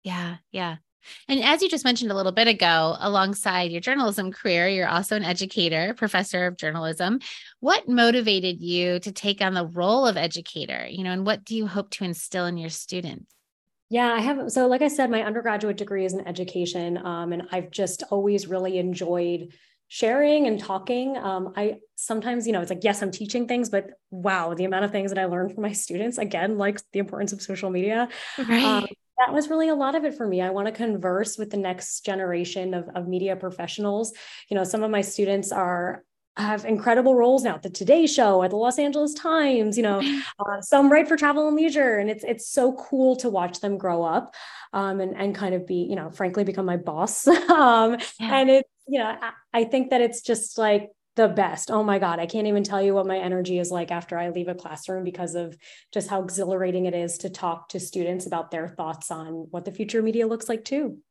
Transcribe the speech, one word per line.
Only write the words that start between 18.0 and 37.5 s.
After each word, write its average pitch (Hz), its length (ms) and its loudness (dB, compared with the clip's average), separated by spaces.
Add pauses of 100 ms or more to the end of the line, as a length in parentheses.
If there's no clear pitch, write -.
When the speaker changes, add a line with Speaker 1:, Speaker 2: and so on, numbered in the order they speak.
Speaker 2:
always 202 360 0
really 185 320 -2
enjoyed 175 760 -2 (360)
sharing 285 580 4
and 214 120 0
talking. 247 580 -4
Um, 190 400 -4
I 208 220 -2 (180)
sometimes, 226 500 -4
you 233 60 0
know, 185 80 2
it's 170 100 -6
like, 180 140 -6
yes, 208 180 2
I'm 196 80 -2
teaching 220 360 -4
things, 240 220 0
but 202 220 -2 (200)
wow, 180 440 -2
the 180 100 -2
amount 185 200 0
of 202 80 -2
things 196 180 -2
that 190 80 -2
I 185 80 0
learned 180 260 -2
from 214 100 -6
my 208 100 -2
students, 208 440 -4
again, 202 420 -2
like 202 220 -2 (120)
the 196 80 -2
importance 196 320 -4
of 196 100 -12
social 190 280 -6
media. 214 380 0 (300)
Speaker 1:
Right. 233 260 2
Speaker 2:
Um, 254 220 2 (320)
that 254 160 4
was 294 160 0
really 320 180 2
a 311 60 2
lot 277 200 0
of 311 120 0
it 294 80 -2
for 247 120 -4
me. 180 140 0
I 180 80 0
wanna 202 240 -2
converse 208 640 -2
with 214 140 -8
the 208 80 -2
next 185 480 -4
generation 185 640 -2
of, 175 220 -6
of 180 120 -4
media 185 300 -2
professionals. 202 800 -4 (340)
You 208 80 -2
know, 185 80 2
some 214 180 -2
of 220 80 0
my 202 120 2
students 196 500 -2
are, 180 500 -2 (360)
have 214 260 -2
incredible 240 500 4
roles 254 300 6
now 180 120 0